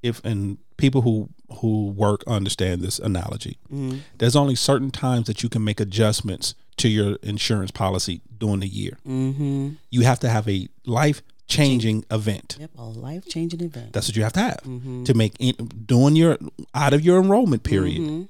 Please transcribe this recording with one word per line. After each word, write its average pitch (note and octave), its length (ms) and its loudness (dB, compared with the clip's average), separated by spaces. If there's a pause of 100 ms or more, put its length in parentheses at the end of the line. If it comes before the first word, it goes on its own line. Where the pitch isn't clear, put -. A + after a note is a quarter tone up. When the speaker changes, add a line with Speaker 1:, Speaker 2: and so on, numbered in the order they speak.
Speaker 1:
if, A#2+ 220 -4
and G2+ 340 -4 (180)
people C3+ 260 4
who, A2 260 0 (320)
who G#2+ 300 0
work G2+ 360 2
understand F#2+ 560 0
this - 160 -4
analogy. - 600 -6 (140)
Speaker 2:
Mm-hmm. C3+ 260 -6 (200)
Speaker 1:
There's A#2 180 4
only C#3 180 4
certain C3+ 360 0
times B2 360 0
that - 160 -4
you A#2 60 -2
can A2 160 -2
make G#2+ 160 -2
adjustments G#2 760 -2 (240)
to A#2 100 2
your G#2 340 2
insurance G2+ 480 -2
policy F#2+ 500 -2 (160)
during G#2 240 -2
the F#2+ 80 -4
year. G2 380 -8
Speaker 2:
Mm-hmm. C#3 640 -2 (200)
Speaker 1:
You B2 120 0
have B2 180 4
to B2+ 80 0
have A2+ 200 0
a G2 200 -2 (160)
life-changing B2 1300 0
event. G#2+ 500 -4
Speaker 2:
Yep, D#3 180 -16
a A#2+ 60 -16
life-changing E3 760 -8
event. A#2+ 300 -10
Speaker 1:
That's - 160 -2
what G#2 80 -4
you A2 80 2
have A2+ 100 0
to F#3 60 2
have A#3 240 0
Speaker 2:
Mm-hmm. B2 400 -10
Speaker 1:
to B2+ 100 4
make A2+ 240 2
in, B2+ 160 0 (320)
during C3+ 300 6
your, D#3+ 200 6 (380)
out C#3+ 180 2
of D3 100 4
your F3+ 180 6
enrollment F#3+ 420 4
period. D3+ 380 0
Speaker 2:
Mm-hmm. D#3 300 -6